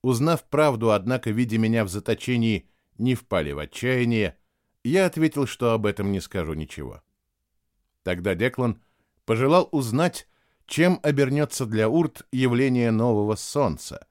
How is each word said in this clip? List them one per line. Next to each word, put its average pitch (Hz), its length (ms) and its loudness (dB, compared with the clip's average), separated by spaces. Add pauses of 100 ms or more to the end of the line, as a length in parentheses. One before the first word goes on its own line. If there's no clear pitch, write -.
узнав 131 420 2
правду, 123 480 2
однако, 113 380 0
видя 113 280 0
меня 110 260 2
в 95 40 -4
заточении, 110 800 -2 (300)
не 123 160 0
впали 80 380 -4
в 71 60 -6
отчаяние, 117 800 -2 (480)
я 180 220 2
ответил, 156 400 0
что 117 260 -2
об 107 140 0
этом 101 260 -2
не 95 80 -2
скажу 80 340 -6
ничего. 76 480 -12 (1000)
Тогда 90 320 -2
Деклан 120 480 -2 (420)
пожелал 135 480 2
узнать, 135 560 -2 (380)
чем 175 360 2
обернется 143 640 0
для 107 220 0
Урт 156 420 0
явление 123 600 2
нового 110 440 2
солнца - 760 -4